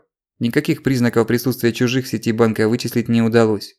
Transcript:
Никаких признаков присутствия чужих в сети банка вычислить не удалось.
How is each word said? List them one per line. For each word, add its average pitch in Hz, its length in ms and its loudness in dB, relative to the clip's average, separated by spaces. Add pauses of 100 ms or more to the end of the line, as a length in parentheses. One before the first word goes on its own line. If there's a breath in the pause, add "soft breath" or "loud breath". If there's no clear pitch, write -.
(400)
Никаких 135 440 -2
признаков 120 440 2
присутствия 117 460 0
чужих 127 320 -2
в - 20 -14
сети 117 240 -4
банка 110 380 2
вычислить 120 400 -2
не 117 120 2
удалось. 110 580 0